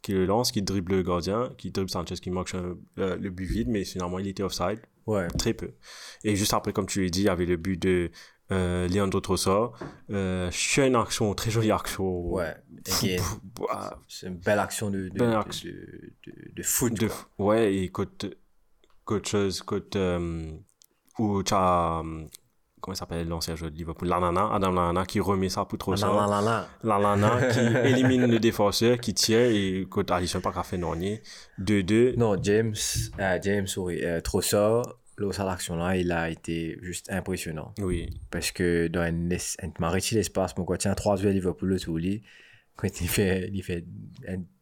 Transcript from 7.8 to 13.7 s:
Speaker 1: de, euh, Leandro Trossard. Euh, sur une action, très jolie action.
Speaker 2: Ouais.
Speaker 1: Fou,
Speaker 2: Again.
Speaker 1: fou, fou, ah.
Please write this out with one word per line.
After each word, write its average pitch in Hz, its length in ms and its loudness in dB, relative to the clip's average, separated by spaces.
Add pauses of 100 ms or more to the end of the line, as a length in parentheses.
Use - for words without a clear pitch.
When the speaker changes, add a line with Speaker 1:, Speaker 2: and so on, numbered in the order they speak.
Speaker 1:
de, 90 280 2 (420)
euh, 90 360 0
Leandro 98 340 2
Trossard. 98 520 2 (360)
Euh, 92 420 -2
sur - 340 2
une 131 100 4
action, 110 380 2
très 113 180 -4
jolie 110 200 2
action. 90 580 -2
Speaker 2:
Ouais. 85 240 -2 (340)
Speaker 1:
Fou, - 180 0
Speaker 2:
Again. 92 160 2
Speaker 1:
fou, 107 180 -4 (180)
fou, - 120 -4
ah. 101 280 -6 (100)